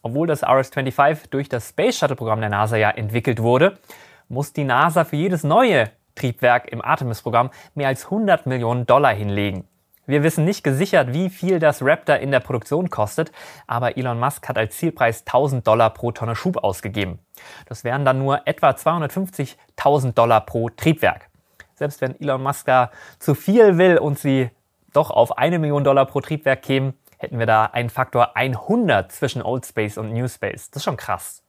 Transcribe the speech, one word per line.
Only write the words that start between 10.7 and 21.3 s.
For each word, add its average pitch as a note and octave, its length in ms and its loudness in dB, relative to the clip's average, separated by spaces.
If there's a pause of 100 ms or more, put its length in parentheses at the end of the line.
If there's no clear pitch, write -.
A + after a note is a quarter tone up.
wie F3+ 160 -2
viel F#3 280 -2
das D3+ 220 2
Raptor D3 360 2
in C#3 140 -4
der C3 100 2
Produktion C#3+ 500 -4
kostet, A2 420 -4 (340)
aber A#2+ 300 -2
Elon B2 240 -4
Musk C3+ 260 -4
hat B2 120 -4
als A2 180 -2
Zielpreis C3+ 480 -2
tausend C3 420 0
Dollar A2 220 4
pro A#2+ 240 -4
Tonne A#2 240 -6
Schub F#3 220 0
ausgegeben. G2 600 -4 (440)
Das - 200 -16
wären C3 200 -2
dann C3 140 4
nur C3+ 280 -2
etwa D3 300 2
zweihundertfünfzigtausend D3 1400 -2
Dollar A#2 240 4
pro A#2 260 -4
Triebwerk. - 640 -2 (440)